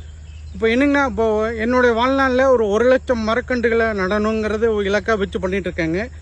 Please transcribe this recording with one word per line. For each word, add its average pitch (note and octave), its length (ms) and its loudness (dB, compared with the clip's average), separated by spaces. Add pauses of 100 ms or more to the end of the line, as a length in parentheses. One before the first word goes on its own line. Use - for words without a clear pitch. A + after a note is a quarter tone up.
(540)
இப்ப G3+ 120 -2
என்னங்கன்னா, C#4 400 2
இப்போ A3 480 0
என்னுடைய A#3+ 420 2
வாழ்நாள்ல C4 520 2
ஒரு, A#3 200 4
ஒரு A3 200 2
லட்சம் B3+ 400 2
மரக்கன்றுகளை A3+ 580 0
நடணுங்கிறது G#3+ 880 0
ஒரு G#3 80 -2
இலக்கா G3+ 360 0
வச்சு G3 220 -4
பண்ணிட்டு F#3 300 -4
இருக்கேங்க. F3 380 -4 (140)